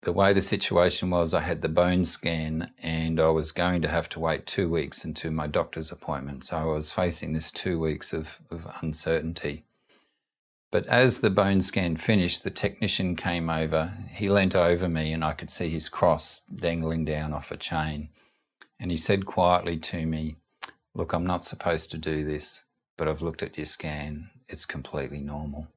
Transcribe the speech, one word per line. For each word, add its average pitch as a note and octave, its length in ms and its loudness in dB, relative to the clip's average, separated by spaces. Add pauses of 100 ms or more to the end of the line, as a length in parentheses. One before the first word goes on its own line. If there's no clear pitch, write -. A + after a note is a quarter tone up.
The - 100 -2
way G2 200 6
the G2 100 6
situation F2+ 680 2
was, F2 240 2
I E2 60 4
had D#2+ 220 -4
the E2+ 60 0
bone F2+ 360 4
scan D#2+ 760 -2
and E2 380 -2
I D#2+ 120 6
was D#2+ 200 2
going F2 320 2
to D#2 60 0
have D#2+ 220 0
to D#2 100 -8
wait D#2+ 260 0
two F#2 220 0
weeks D#2 340 -2
until D#2+ 300 -6
my D#2 160 -2
doctor's D#2+ 420 -2
appointment. C#2 540 -8
So E2+ 140 -4
I D#2+ 60 -2
was D#2 280 -2
facing E2+ 400 -2
this D#2+ 180 -2
two F2 300 -2
weeks D#2 320 -4
of, D#2+ 260 -6 (120)
of E2 200 -10 (100)
uncertainty. D#2+ 840 -4 (1080)
But F2+ 140 2
as B2 340 6
the G#2+ 100 6
bone G2 300 6
scan F2+ 360 0
finished, F2+ 460 2
the G2 80 -2
technician G2 640 -2
came E2+ 340 -2
over. D#2+ 460 0 (160)
He G#2+ 180 -2
leant F#2+ 280 6
over F2 320 4
me D#2 240 0
and D#2+ 120 -2
I D#2 80 0
could D2+ 160 -8
see F2 220 -4
his D#2+ 180 -4
cross - 540 2 (100)
dangling E2 520 -2
down D2+ 280 -2
off D2+ 200 -6
a - 40 -8
chain. D#2 540 -4 (680)
And F#2 120 -6
he E2+ 60 0
said F#2+ 280 2
quietly F2 540 4
to E2 260 -6
me, D#2 320 -2 (560)
"Look, - 220 -4
I'm E2+ 100 0
not F2+ 220 -2
supposed - 460 -2
to E2 60 -8
do D#2 260 -2
this, D2+ 400 -6 (340)
but D#2+ 100 0
I've D#2 140 -2
looked D#2+ 200 -4
at - 140 -8
your D2+ 80 -6
scan. D2+ 640 -8 (200)
It's - 180 -10
completely C#2+ 540 -8
normal." D2 560 -8